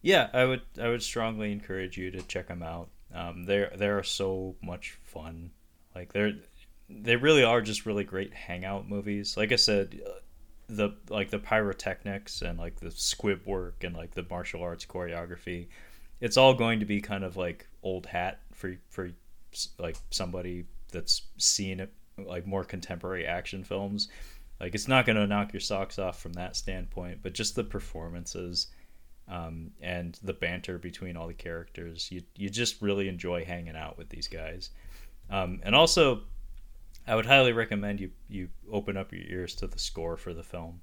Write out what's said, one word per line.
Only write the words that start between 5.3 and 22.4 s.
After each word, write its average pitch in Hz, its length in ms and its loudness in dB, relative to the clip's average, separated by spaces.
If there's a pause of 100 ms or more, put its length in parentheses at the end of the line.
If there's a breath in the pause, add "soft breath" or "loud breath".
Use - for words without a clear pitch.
Like, 90 180 -12
they're, 104 200 4 (560)
they 110 260 4
really 139 280 10
are 117 180 10
just 107 260 -2
really 104 160 2
great 95 320 -4
hangout 92 520 -6
movies. 101 480 -2
Like 107 160 4
I 120 40 6
said, 101 500 4
uh, 98 60 -8 (560)
the, 104 240 2 (180)
like, 101 220 0
the 104 80 -2
pyrotechnics 101 1040 0
and, 85 160 -4
like, 85 200 -6
the 85 120 -8
squib - 560 0
work 92 360 -4
and, 87 120 -4
like, 82 180 -10
the 87 160 -6
martial 87 320 -6
arts 85 240 -6
choreography, 87 840 -6 (520 loud breath)
it's 117 160 2
all 131 160 12
going 117 280 4
to 104 40 2
be 101 160 2
kind 98 220 -4
of, 92 120 -6
like, 87 320 -4 (140)
old 92 240 -4
hat 90 360 -4 (100)
for, 92 240 -8 (140)
for 90 200 -6 (440)
s-, - 160 -6 (100)
like, 82 180 -4 (140)
somebody 90 540 -4 (260)
that's - 320 2 (140)
seen 95 420 2
it, 95 120 -6 (260)
like, 90 300 -6